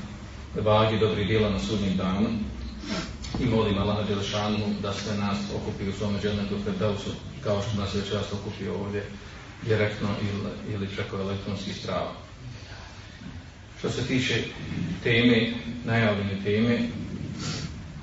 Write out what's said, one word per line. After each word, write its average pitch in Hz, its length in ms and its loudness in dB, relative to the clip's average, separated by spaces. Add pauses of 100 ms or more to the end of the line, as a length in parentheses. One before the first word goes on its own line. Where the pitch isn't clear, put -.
(640)
vagi 107 360 6
dobrih 101 280 4
djela 107 240 6
na 95 100 2
sudnjem 98 360 2
danu. 95 320 2 (1120)
I - 60 4
molim 214 320 4
Allaha 104 240 2
Đelešanu 104 560 0 (240)
da 98 100 -2
sve 104 240 -2
nas 101 220 0 (180)
okupi 104 320 -2
u 98 40 0
svome 101 300 0
džennetu 101 320 0 (100)
Firdausu, 101 460 0 (340)
kao 101 180 2
što 101 180 0
nas 98 140 -2
večeras 101 380 0
okupio 101 420 -4
ovdje 101 300 -2 (580)
direktno 107 460 2 (140)
ili, 101 520 -2
ili 98 120 -2
preko 98 340 -4
elektronskih 98 560 -2
strava. 85 360 -4 (1700)
Što - 120 -2
se 127 160 -2
tiče 127 360 2 (600)
teme, 226 500 6 (320)
najavljene 101 600 2
teme, 110 300 6
e, 117 140 2 (1160)